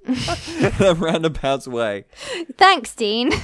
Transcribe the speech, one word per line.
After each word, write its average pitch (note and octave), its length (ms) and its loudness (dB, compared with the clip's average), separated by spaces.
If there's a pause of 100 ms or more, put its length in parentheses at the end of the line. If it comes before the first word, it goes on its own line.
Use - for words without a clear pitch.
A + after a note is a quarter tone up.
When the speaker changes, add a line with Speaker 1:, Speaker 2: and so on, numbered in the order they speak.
Speaker 1:
in B3+ 800 0
a F#3 80 6
roundabout D#3+ 760 -2
way. A2+ 380 -4 (520)
Speaker 2:
Thanks, F#4 380 4
Dean. A#3 360 0 (120)